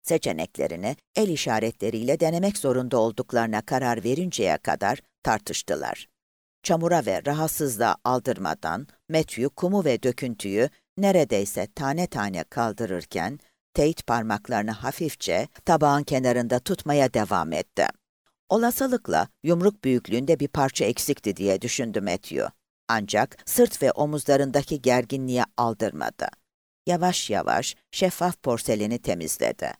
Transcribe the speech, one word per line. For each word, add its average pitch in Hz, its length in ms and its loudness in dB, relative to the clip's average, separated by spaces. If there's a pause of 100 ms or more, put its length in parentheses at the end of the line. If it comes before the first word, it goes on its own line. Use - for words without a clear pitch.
Seçeneklerini 90 920 -2 (200)
el 214 120 2
işaretleriyle 113 920 -2
denemek 170 380 2
zorunda 127 400 2
olduklarına 113 640 0
karar 120 420 -2
verinceye 123 540 0
kadar 101 400 -2 (240)
tartıştılar. 73 840 -4 (540)
Çamura 165 440 2
ve 92 200 -2
rahatsızlığa 143 800 0
aldırmadan 98 840 -2 (220)
Matthew 151 400 -2
kumu 185 360 0
ve 123 180 0
döküntüyü 120 680 -2 (280)
neredeyse 175 800 2
tane 151 320 -2
tane 98 380 -4
kaldırırken 104 920 -4 (360)
Tate 151 320 2
parmaklarını 110 640 -2
hafifçe 120 760 -4 (160)
tabağın 147 380 4
kenarında 123 560 0
tutmaya 147 560 0
devam 90 380 0
etti. - 340 0 (640)
"Olasılıkla 240 800 2 (140)
yumruk 175 420 2
büyüklüğünde 131 560 2
bir 143 80 0
parça 135 360 0
eksikti." 107 520 -2
diye 95 240 2
düşündü 113 400 -4
Matthew. 85 480 -4 (400)
Ancak 110 480 0 (100)
sırt - 360 2
ve 131 100 4
omuzlarındaki 139 880 0
gerginliğe 123 640 2 (120)
aldırmadı. 104 720 -2 (580)
Yavaş 175 440 0
yavaş 92 460 0 (140)
şeffaf 180 520 -2
porseleni 113 560 -2
temizledi. 78 800 -4